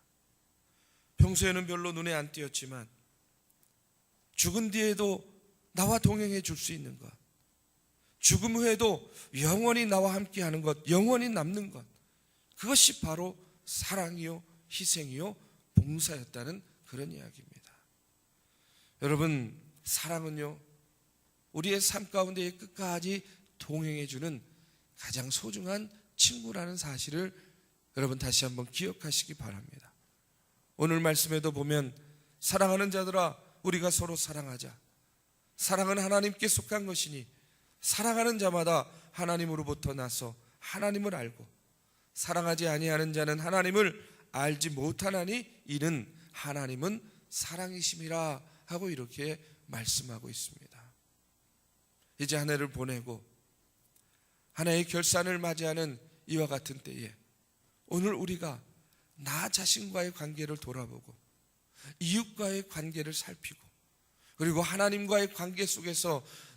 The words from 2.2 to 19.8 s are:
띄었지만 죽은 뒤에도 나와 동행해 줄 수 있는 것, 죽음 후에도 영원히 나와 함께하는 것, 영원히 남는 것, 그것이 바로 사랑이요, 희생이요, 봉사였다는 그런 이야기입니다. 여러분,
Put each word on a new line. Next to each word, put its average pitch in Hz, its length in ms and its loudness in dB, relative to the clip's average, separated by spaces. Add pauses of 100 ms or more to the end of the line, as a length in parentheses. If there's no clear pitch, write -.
띄었지만 131 560 -8 (1500)
죽은 208 360 2
뒤에도 208 540 2 (480)
나와 202 260 4
동행해 208 420 2
줄 165 160 -6
수 - 160 -4
있는 131 260 -10
것, 123 120 -18 (1080)
죽음 226 380 6
후에도 226 560 4 (280)
영원히 226 460 6
나와 190 280 4
함께하는 175 480 -2
것, 151 260 0
영원히 240 400 6
남는 196 420 -2
것, 120 140 -14 (720)
그것이 - 440 6
바로 170 360 -4 (280)
사랑이요, 170 760 -4 (280)
희생이요, 165 680 -2 (380)
봉사였다는 151 880 2 (240)
그런 139 260 -10
이야기입니다. - 440 -18 (1500)
여러분, 147 520 0 (300)